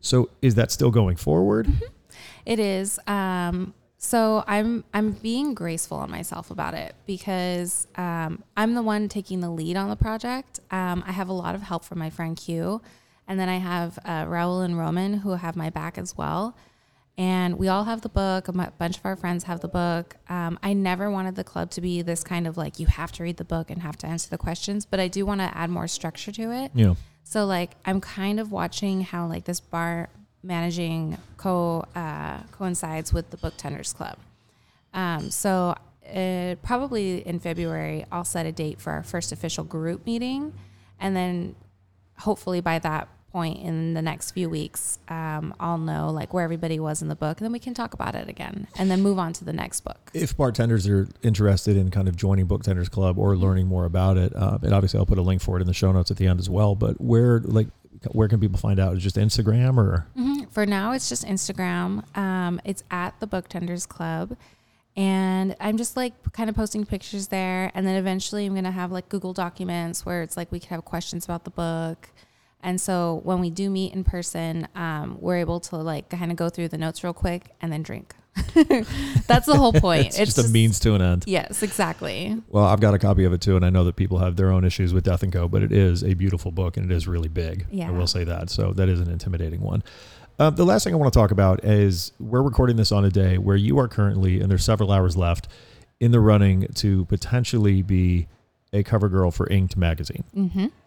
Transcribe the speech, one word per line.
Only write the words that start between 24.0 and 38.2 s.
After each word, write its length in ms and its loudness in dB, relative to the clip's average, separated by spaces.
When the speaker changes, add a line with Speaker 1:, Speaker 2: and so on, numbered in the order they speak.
Speaker 2:
answer 220 -8
the 80 -8
questions, 480 -6
but 160 -4
I 80 0
do 160 -4
wanna 300 -2
add 160 -4
more 180 -4
structure 440 -10
to 200 -8
it. 220 -8
Speaker 1:
Yeah. 180 6
Speaker 2:
So, 200 -2
like, 240 -2
I'm 160 0
kind 360 -4
of 140 -8
watching 480 -4
how, 260 -6
like, 180 -8
this 140 -6
bar 520 -6
managing 760 -4
co-, 480 -2
uh, 440 -10
coincides 600 -6
with 160 -4
the 80 -16
Book 180 -10
Tenders 380 -10
Club. 240 -14
Um, 380 -6
so, 440 0
uh, 480 -4
probably 640 -4
in 140 -6
February, 720 -6
I'll 120 -8